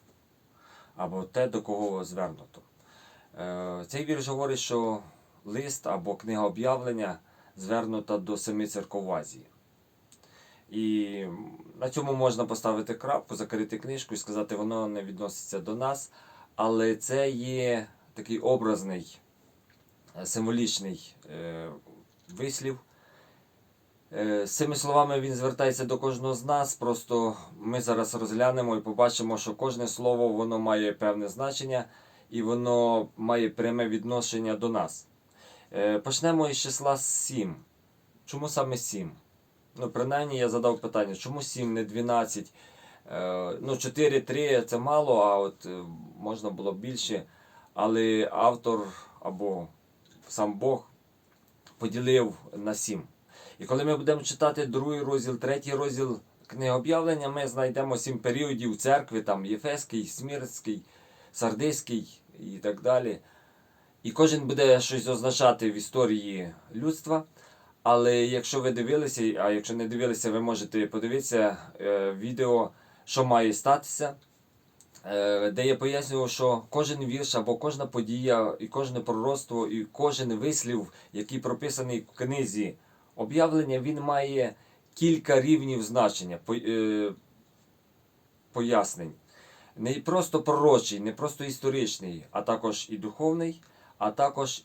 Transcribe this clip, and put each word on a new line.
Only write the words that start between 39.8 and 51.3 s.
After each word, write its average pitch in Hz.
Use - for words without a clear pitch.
принаймні, 139
я 123
задав 117
питання, 104
чому 135
сім, 120
не 110
дванадцять? 113
Е, 90
ну, 135
чотири, 135
три — 135
це 120
мало, 139
а 101
от, 98
е, 90
можна 107
було 95
б 92
більше. 113
Але 110
автор 113
або 92
сам 104
Бог 127